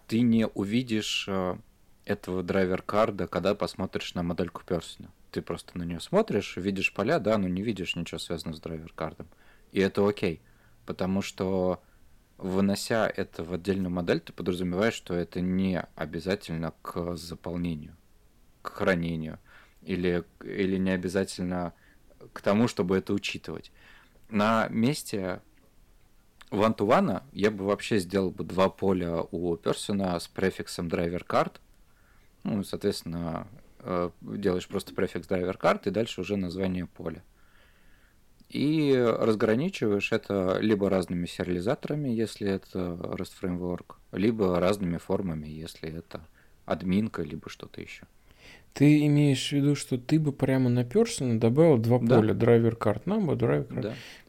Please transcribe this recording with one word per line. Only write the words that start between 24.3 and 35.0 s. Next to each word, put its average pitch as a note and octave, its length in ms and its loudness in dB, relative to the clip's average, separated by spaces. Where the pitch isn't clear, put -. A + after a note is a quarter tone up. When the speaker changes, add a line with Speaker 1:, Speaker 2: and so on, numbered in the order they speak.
Speaker 1:
На A2 400 2
месте A2 680 -2
one-to-one A2 720 2
я G2 180 2
бы G2 140 -6
вообще G#2 340 2
сделал F#2 320 0
бы E2+ 140 -8
два F#2 240 2
поля F2 640 0
у E2+ 260 -2
Персона F#2+ 600 -2
с - 100 -10
префиксом F#2 600 -2
driver F2 380 -2
card. D3+ 280 0
Ну, G2+ 200 -2
соответственно, F2 840 -6
э, F2 300 -2
делаешь G2 460 -2
просто - 260 -6
префикс F2+ 340 -4